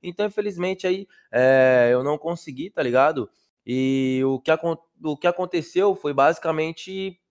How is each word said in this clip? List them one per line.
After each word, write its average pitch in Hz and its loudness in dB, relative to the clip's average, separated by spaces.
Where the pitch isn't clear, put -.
Então, 175 -6
infelizmente, 190 -4
aí, 190 -2
é, 127 6
eu 127 2
não 147 -2
consegui, 160 -8
tá 160 -4
ligado? 131 2
E 131 -2
o 135 -2
que 160 -2
acon-, 160 -2
o 151 -4
que 175 -2
aconteceu 180 -2
foi 151 -8
basicamente, 180 -8